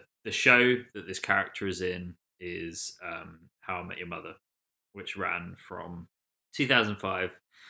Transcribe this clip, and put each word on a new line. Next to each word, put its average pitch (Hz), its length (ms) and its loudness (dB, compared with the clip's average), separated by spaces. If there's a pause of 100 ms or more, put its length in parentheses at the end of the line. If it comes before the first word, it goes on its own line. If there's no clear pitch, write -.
(260)
the 107 60 -4
show 123 440 8 (180)
that 98 140 -10
this 95 120 -6
character 98 480 2
is 90 140 0
in 90 340 -2 (240)
is, 87 680 -6
um, 82 340 -10 (220)
How 90 160 -6
I 87 60 -6
Met 90 160 -10
Your 87 80 -8
Mother, 82 260 -10 (600)
which 98 220 -12
ran 90 420 -4
from 87 500 -10 (460)
two 135 140 0
thousand 110 300 4
five 95 340 -2 (380)